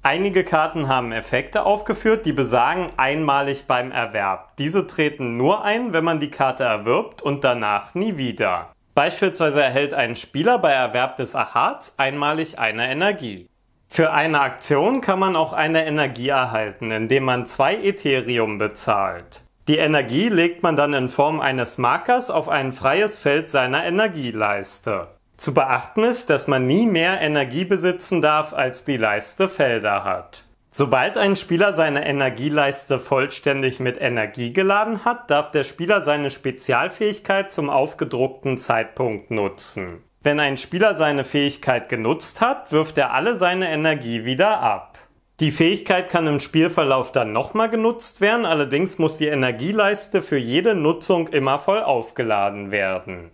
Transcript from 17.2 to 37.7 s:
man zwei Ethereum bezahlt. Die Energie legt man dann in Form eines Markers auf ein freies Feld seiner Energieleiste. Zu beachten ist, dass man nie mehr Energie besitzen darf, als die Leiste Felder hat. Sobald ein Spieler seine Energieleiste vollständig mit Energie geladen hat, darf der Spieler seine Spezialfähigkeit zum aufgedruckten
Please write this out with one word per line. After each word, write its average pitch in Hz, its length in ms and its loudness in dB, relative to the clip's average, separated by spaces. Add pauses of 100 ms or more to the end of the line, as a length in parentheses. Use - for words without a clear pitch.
man 123 240 0
zwei 160 300 0
Ethereum 123 840 0
bezahlt. 98 840 -2 (240)
Die 151 100 4
Energie 151 500 2
legt 170 360 2
man 165 120 2
dann 147 180 2
in 127 140 0
Form 147 320 0
eines 131 380 -2
Markers 180 520 0
auf 160 200 -2
ein 135 240 0
freies 185 440 0
Feld 147 320 0
seiner 139 360 0
Energieleiste. 110 1200 -2 (300)
Zu - 160 -6
beachten 135 500 2
ist, 240 260 0
dass 143 180 2
man 131 200 2
nie 202 200 4
mehr 180 340 2
Energie 147 420 0
besitzen 180 580 0
darf, 151 320 2
als 131 320 -2
die 139 120 0
Leiste 110 500 0
Felder 107 560 0
hat. 92 420 -6 (280)
Sobald 139 440 2
ein 196 180 4
Spieler 196 380 0
seine 151 320 0
Energieleiste 139 920 0
vollständig 135 840 0
mit 123 180 -2
Energie 120 540 -4
geladen 196 500 0
hat, 240 260 -4
darf 147 220 2
der 143 140 0
Spieler 175 360 0
seine 147 300 0
Spezialfähigkeit 190 1200 -2
zum 143 180 -4
aufgedruckten 135 880 -2